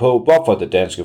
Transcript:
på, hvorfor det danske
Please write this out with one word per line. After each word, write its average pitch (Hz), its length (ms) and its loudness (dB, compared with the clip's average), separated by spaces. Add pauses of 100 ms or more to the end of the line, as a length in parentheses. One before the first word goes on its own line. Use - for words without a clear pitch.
på, 123 180 2
hvorfor 156 400 2
det - 140 -8
danske 90 320 -2